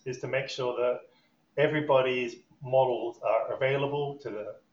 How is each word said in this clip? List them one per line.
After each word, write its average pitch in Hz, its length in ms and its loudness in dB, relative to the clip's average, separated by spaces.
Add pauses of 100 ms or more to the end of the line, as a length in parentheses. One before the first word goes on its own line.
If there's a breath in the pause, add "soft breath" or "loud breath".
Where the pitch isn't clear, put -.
is 127 140 -8
to - 80 -10
make 131 220 -2
sure 123 280 -4
that 123 240 0 (560 soft breath)
everybody's 131 800 2 (260)
models 127 600 2
are 113 300 2
available 139 640 0
to - 140 -10
the 104 240 -8 (180)